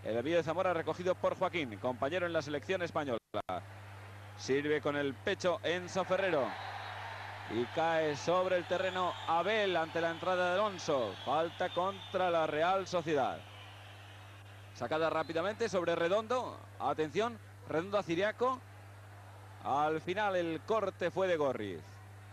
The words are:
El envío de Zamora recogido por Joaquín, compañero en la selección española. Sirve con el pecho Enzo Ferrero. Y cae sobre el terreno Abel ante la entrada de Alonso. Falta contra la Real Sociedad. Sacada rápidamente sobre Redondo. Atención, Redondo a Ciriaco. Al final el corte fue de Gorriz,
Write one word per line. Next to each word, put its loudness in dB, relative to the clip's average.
El -2
envío 0
de 4
Zamora 0
recogido 0
por 0
Joaquín, 0
compañero 0
en -2
la 2
selección -2
española. 0
Sirve 2
con 0
el 0
pecho 0
Enzo 0
Ferrero. 4
Y 2
cae 2
sobre 4
el 0
terreno 2
Abel 4
ante 0
la 2
entrada 2
de 2
Alonso. 2
Falta 0
contra 0
la 4
Real 2
Sociedad. 2
Sacada 2
rápidamente 0
sobre 2
Redondo. 2
Atención, 0
Redondo 0
a 4
Ciriaco. 0
Al 2
final 0
el 0
corte 2
fue 2
de 6
Gorriz, 0